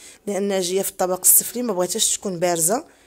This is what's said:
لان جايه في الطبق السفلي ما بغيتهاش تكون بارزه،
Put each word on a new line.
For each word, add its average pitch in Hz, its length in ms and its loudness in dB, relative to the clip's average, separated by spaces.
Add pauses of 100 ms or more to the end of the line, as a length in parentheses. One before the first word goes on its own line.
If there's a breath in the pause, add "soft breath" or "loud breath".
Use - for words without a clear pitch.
(280 loud breath)
لان 196 340 0
جايه 185 200 0
في 190 80 -2
الطبق 185 300 -2
السفلي - 440 2
ما 226 100 -2
بغيتهاش 180 440 0
تكون 180 220 -6
بارزه، 175 460 2 (220 soft breath)